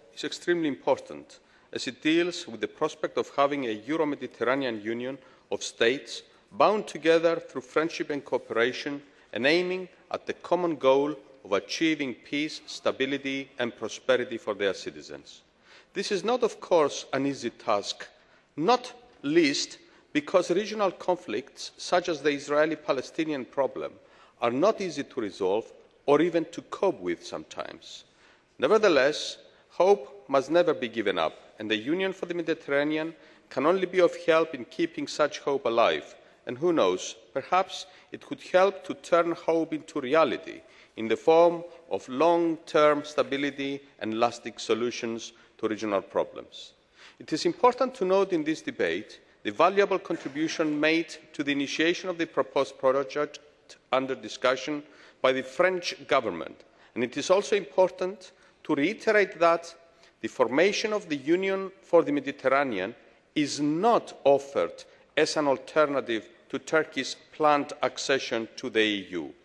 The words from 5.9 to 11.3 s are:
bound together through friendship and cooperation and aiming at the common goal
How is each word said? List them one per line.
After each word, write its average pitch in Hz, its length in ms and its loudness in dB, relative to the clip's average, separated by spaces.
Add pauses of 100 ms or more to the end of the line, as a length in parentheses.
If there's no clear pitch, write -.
bound 175 340 2
together 165 540 2
through - 220 -10
friendship 160 480 -2
and 143 140 -6
cooperation 127 760 -2 (300)
and 123 160 0
aiming 180 400 0 (240)
at - 140 -6
the - 80 -6
common 175 420 -2
goal 139 400 2 (260)